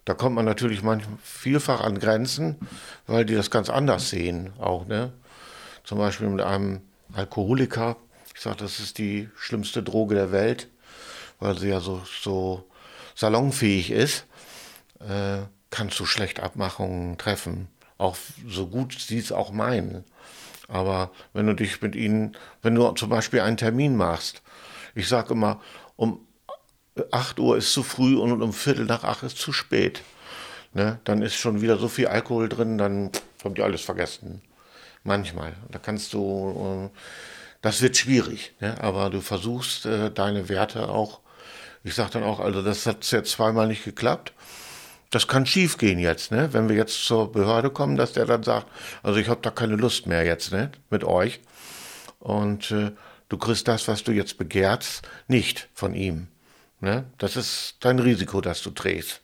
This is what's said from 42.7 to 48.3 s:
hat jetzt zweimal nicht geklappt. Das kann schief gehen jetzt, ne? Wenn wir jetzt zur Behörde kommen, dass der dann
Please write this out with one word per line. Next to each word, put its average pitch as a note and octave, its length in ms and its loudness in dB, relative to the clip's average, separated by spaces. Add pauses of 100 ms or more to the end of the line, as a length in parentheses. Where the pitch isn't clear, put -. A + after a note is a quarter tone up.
hat A2 260 -2
jetzt A2 200 2
zweimal A2 360 4
nicht A2 180 -4
geklappt. A#2 480 -2 (760)
Das - 200 2
kann C3 160 4
schief F3+ 320 4
gehen F#2+ 220 6
jetzt, E2+ 320 2
ne? C#3 200 2
Wenn A2+ 160 4
wir A2 80 4
jetzt A2 300 2
zur A2 260 4
Behörde A2+ 380 4
kommen, C#3+ 260 0
dass C3 160 2
der A#2 140 2
dann A#2 180 4